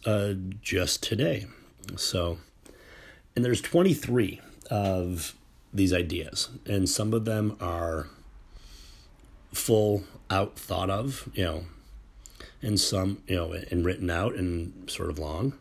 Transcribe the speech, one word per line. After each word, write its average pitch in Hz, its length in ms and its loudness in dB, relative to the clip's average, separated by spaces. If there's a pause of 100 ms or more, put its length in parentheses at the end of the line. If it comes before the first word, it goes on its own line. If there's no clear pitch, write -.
uh, 104 260 4 (300)
just - 400 0
today. 95 440 0 (500)
So, 85 420 0 (960)
and 120 80 2
there's 123 160 2
twenty-three 135 800 4 (300)
of 92 640 0 (380)
these 95 200 6
ideas, 82 580 0 (160)
and 98 220 2
some 107 240 0
of 113 120 2
them 107 360 0
are 85 480 -2 (1400)
full 104 520 4 (260)
out 98 260 0
thought 92 320 -2
of, 117 460 -4
you 95 100 0
know, 80 200 -4 (1000)
and 104 160 2
some, 98 480 0
you - 80 0
know, 85 180 -2
and 85 320 -2
written 90 240 0
out 90 280 0
and 87 520 -4
sort 82 220 -6
of 80 80 -6
long 82 420 -2